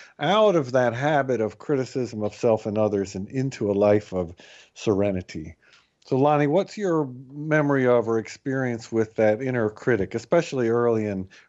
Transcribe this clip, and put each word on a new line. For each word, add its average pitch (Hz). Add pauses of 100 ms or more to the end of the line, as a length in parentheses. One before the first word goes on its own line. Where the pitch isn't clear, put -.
(200)
out 196
of 127
that 123
habit 131
of 107
criticism 127
of 104
self 110
and 104
others 101
and 98
into 131
a -
life 104
of 90 (400)
serenity. 92 (500)
So, 135
Lonnie, 147
what's 180
your 165 (240)
memory 147
of 120
or 113
experience 123
with 113
that 110
inner 123
critic, 101
especially 131
early 117
in 95 (200)